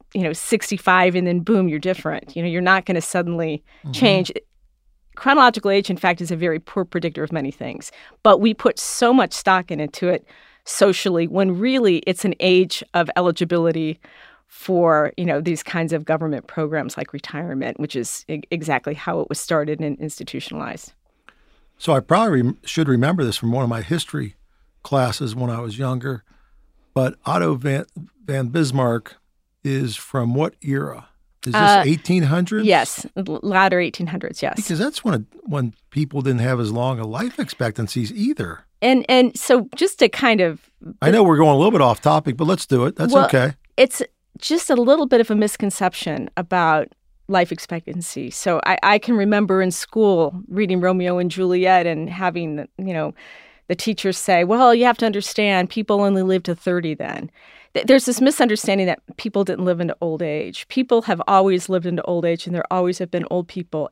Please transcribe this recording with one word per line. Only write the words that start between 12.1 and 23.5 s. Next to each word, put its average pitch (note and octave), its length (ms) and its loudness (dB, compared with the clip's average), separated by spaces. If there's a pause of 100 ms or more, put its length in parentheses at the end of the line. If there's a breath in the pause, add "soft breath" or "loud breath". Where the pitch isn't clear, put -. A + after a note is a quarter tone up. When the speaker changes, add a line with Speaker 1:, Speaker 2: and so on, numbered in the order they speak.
Speaker 1:
an G3 160 0
age F#3 420 2 (100)
of E3+ 240 0
eligibility E3 840 -2 (460 soft breath)
for, E3 680 2
you F3 80 -4
know, D3+ 160 0
these E3 240 -4
kinds E3 280 -4
of D3+ 120 -4
government D#3 420 -4
programs D3+ 500 -6
like D#3 160 -10
retirement, C#3+ 680 -8
which D3 160 -6
is - 320 -8
e-, D3+ 140 -8 (100)
exactly D3+ 420 -4
how E3+ 240 -6
it D#3 100 -6
was - 120 -8
started D3+ 400 -4
and D3 180 -6
institutionalized. - 960 -12 (840 soft breath)
Speaker 2:
So - 160 -2
I C3+ 60 4
probably E3 440 2
rem-, B2 220 -2
should D#3+ 220 -2
remember C3+ 380 2
this A2 120 -2
from A2+ 140 -2